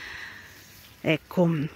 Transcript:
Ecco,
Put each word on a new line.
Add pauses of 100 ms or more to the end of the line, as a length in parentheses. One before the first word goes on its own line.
(1000)
Ecco, (260)